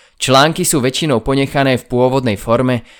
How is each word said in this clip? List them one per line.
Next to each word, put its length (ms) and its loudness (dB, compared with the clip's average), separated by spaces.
Články 480 2
sú 160 -2
väčšinou 480 -2
ponechané 560 0
v 80 -20
pôvodnej 480 0
forme, 480 -2